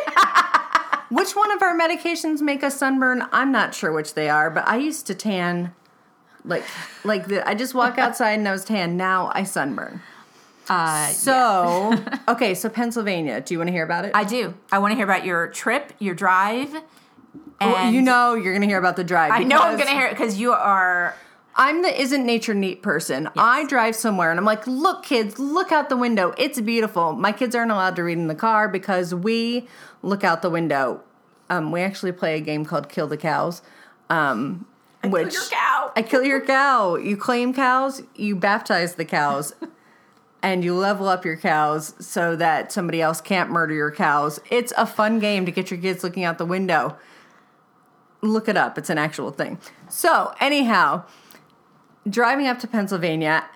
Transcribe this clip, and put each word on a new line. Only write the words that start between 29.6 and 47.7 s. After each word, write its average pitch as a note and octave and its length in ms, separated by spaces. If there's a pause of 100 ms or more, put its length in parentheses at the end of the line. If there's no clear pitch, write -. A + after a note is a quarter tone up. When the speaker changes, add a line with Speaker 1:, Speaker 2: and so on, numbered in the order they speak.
Speaker 2:
look G3 200
out F3 200
the F3+ 80
window. C#3+ 500 (480)
Um, D#3+ 220
we F3 100
actually F#3+ 300
play F3 260
a D#3+ 40
game D3+ 220
called D3 260
Kill D#3 180
the D3+ 100
Cows. D#3 460 (440)
Um, D3 600 (360)
Speaker 1:
I G3 40
kill G3 60
Speaker 2:
which D#3+ 200
Speaker 1:
your F#4 160
cow. B3+ 460
Speaker 2:
I A3 80
kill B3+ 180
your C4+ 200
cow. C4 540
You G3+ 220
claim B3 380
cows, C4 480 (100)
you G#3 220
baptize F#3+ 580
the E3 120
cows, D3 500 (420)
<laughs> - 460
and F#3 200
you F3 120
level G3 320
up F#3 180
your D#3+ 120
cows D#3 640
so E3+ 360
that D#3+ 360
somebody E3 300
else D#3+ 180
can't F#3 300
murder E3 240
your D3+ 180
cows. D3+ 480 (120)
It's A#3+ 260
a G#3+ 80
fun G#3+ 320
game G#3 300
to F3 40
get F#3 200
your F3+ 80
kids F#3 240
looking F#3 200
out E3+ 140
the E3 80
window. E3+ 520 (1200)